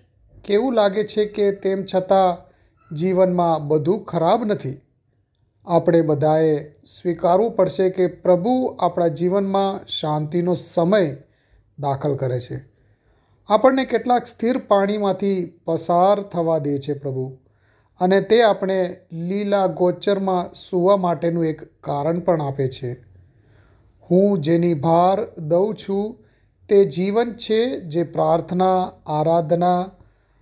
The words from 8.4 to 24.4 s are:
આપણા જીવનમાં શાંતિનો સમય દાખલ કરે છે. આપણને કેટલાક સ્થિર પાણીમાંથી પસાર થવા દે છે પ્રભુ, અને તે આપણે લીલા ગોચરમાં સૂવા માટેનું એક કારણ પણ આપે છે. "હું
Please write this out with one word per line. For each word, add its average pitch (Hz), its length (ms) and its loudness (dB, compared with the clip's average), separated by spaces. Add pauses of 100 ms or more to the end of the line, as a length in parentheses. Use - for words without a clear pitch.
આપણા 175 280 0
જીવનમાં 196 800 -2
શાંતિનો 156 680 -2
સમય 170 600 0 (640)
દાખલ 139 360 -2
કરે 127 240 -4
છે. - 380 -14 (720)
આપણને 262 360 2
કેટલાક 247 400 0
સ્થિર 247 320 -4
પાણીમાંથી 196 1080 -2
પસાર 175 560 2
થવા 165 360 -2
દે 143 200 -2
છે 143 160 -6
પ્રભુ, 131 440 -8 (600)
અને 185 220 2
તે 220 200 4
આપણે 190 560 0 (140)
લીલા 196 560 -2
ગોચરમાં 180 840 -2
સૂવા 190 440 2
માટેનું 170 480 -2
એક - 360 -8
કારણ 151 380 -2
પણ 170 220 0
આપે 135 260 -4
છે. 127 260 -8 (1160)
"હું 190 300 4